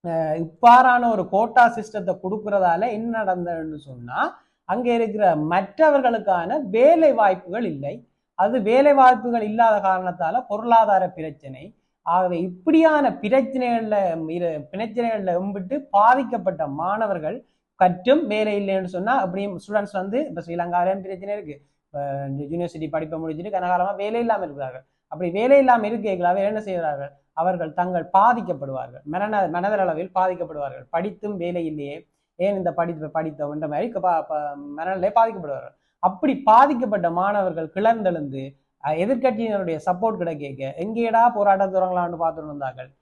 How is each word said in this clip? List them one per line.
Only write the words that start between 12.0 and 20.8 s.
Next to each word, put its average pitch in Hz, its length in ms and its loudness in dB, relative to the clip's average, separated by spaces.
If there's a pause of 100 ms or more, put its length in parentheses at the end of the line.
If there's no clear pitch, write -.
ஆகவே 175 340 0
இப்படியான 302 680 4
பிரச்சனைகள்ல 240 880 0 (320)
இரு-, 165 420 -4
பிரச்சனைகள்ல 214 640 -4
எம்பிட்டு 196 560 -6
பாதிக்கப்பட்ட 208 760 2
மாணவர்கள் 175 680 -4 (440)
கற்றும் 240 460 4
வேலை 214 300 0
இல்லைன்னு 196 280 -2
சொன்னா, 185 340 -2
அப்படியும் 190 400 -4
ஸ்டூடெண்ட்ஸ் 202 340 -4
வந்து, 202 340 -4
இப்ப 175 140 -10
ஸ்ரீலங்காவிலும் 175 600 -2